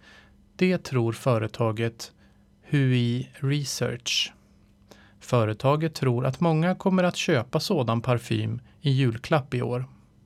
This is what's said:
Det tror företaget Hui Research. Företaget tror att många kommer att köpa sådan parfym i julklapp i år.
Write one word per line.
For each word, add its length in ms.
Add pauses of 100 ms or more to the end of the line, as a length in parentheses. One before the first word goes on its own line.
(560)
Det 220
tror 340
företaget 1000 (500)
Hui 720
Research. 1000 (880)
Företaget 720
tror 320
att 140
många 340
kommer 300
att 120
köpa 440
sådan 400
parfym 600 (200)
i 100
julklapp 640
i 80
år. 220 (420)